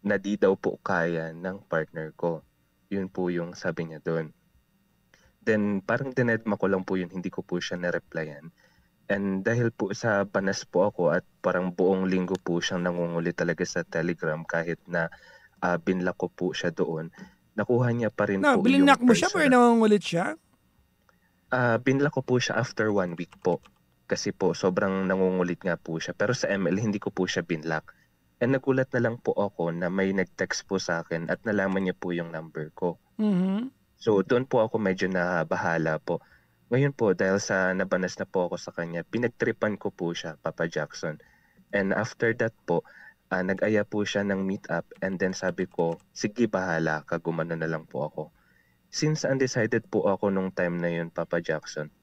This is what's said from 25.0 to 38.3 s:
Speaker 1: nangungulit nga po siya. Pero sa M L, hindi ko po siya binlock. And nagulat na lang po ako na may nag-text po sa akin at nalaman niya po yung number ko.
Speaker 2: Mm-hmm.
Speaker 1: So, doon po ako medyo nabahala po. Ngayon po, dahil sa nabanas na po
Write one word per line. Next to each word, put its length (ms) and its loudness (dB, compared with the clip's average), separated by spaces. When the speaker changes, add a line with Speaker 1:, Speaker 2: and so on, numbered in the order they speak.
Speaker 1:
nangungulit 560 0
nga 160 -2
po 160 -6
siya. 160 -6
Pero 240 0
sa 100 -4
M 220 0
L, 80 2
hindi 240 0
ko 80 -4
po 160 0
siya 160 -2
binlock. 560 -4
And 160 0
nagulat 400 0
na 80 0
lang 160 0
po 160 -2
ako 400 -2
na 160 -2
may 240 0
nag-text 560 -4
po 80 0
sa 240 -2
akin 320 -4
at 100 -4
nalaman 460 0
niya 80 -2
po 160 -6
yung 160 -4
number 420 -10
ko. 300 -4
Speaker 2:
Mm-hmm. 560 0
Speaker 1:
So, 240 4
doon 240 2
po 160 2
ako 160 0
medyo 320 0
nabahala 880 0
po. 220 -4
Ngayon 240 2
po, 240 2
dahil 240 2
sa 320 0
nabanas 440 -2
na 120 -6
po 180 0